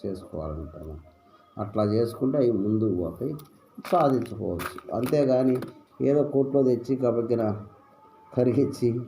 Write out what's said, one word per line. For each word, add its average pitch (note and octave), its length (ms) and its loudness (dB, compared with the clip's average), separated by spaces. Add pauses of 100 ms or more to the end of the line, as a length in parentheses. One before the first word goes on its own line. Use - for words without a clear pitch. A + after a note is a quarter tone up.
చేసుకోవాలంటారు. D#2 920 -10 (600)
అట్లా G#2 260 -2
చేసుకుంటే A2+ 540 0
అవి B2 140 4
ముందుకు G#2+ 440 0
పోతాయి, F2+ 400 -4 (560)
సాధించుకోవచ్చు. G#2+ 1040 -2
అంతేగాని B2+ 600 2 (440)
ఏదో C#3 220 4
కొట్లో C#3 400 2
తెచ్చి B2+ 380 2
గబగ్గిన A2+ 600 0 (760)
కరిగించి B2 720 2